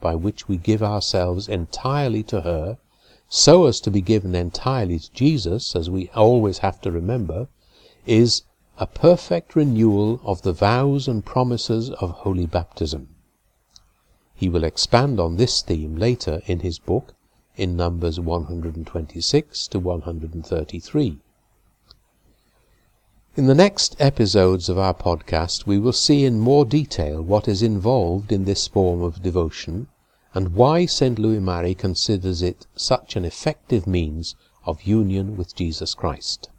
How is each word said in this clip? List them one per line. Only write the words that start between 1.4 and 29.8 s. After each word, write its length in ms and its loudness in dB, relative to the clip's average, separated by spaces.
entirely 760 -4
to 180 -4
her, 360 -4
so 380 6
as 140 2
to 100 -4
be 120 2
given 320 0
entirely 640 -2
to 140 -16
Jesus, 640 0
as 140 -4
we 260 -4
always 440 4
have 240 -4
to 80 -4
remember, 580 -4
is 360 4
a 80 -4
perfect 680 2
renewal 680 4
of 180 -2
the 100 0
vows 560 2
and 160 -2
promises 680 -2
of 200 -4
holy 360 -2
baptism. 640 -6
He 140 -2
will 160 0
expand 560 -2
on 160 -2
this 260 0
theme 340 -6
later 500 -4
in 140 -4
his 180 -6
book, 360 -4
in 200 -4
numbers 420 -2
one 260 -2
hundred 320 -8
and 100 -10
twenty-six 840 -4
to 100 -4
one 220 -4
hundred 340 -8
and 100 -10
thirty-three. 760 -4
In 100 4
the 80 6
next 440 4
episodes 720 4
of 100 0
our 140 2
podcast, 760 -2
we 120 2
will 140 2
see 320 2
in 140 2
more 260 4
detail 580 -2
what 260 0
is 140 0
involved 720 0
in 120 0
this 220 -2
form 360 2
of 200 -4
devotion, 640 -4